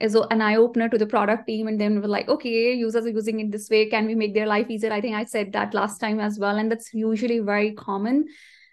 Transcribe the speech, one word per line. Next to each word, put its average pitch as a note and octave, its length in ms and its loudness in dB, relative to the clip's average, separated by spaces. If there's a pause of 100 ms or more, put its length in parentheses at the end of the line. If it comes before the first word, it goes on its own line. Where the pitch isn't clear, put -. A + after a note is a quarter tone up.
is A3 160 2
a, G#3+ 60 6
an A3 200 2
eye-opener A3+ 460 4
to A3+ 100 2
the G#3+ 80 2
product G#3+ 400 0
team, A3 220 -4
and G#3+ 120 -2
then G#3 200 2
we're G#3 80 -4
like, G3+ 200 0
"Okay, A#3+ 440 2
users A3+ 340 -2
are A#3 40 -4
using A3 300 -2
it G#3+ 120 -4
this G#3 180 -8
way. G#3+ 180 4
Can A3 180 2
we A3 80 0
make G#3+ 200 0
their G#3+ 120 2
life G#3+ 220 2
easier?" A3 240 -2
I G#3 80 -2
think A3 140 -4
I G#3+ 100 -2
said G3+ 280 -4
that G#3 220 -2
last G#3 240 -2
time G#3+ 200 -2
as G#3 200 -2
well, G3+ 180 0
and A3 140 0
that's A3+ 220 -6
usually A3+ 460 0
very G#3 340 0
common. G#3+ 520 -2 (480)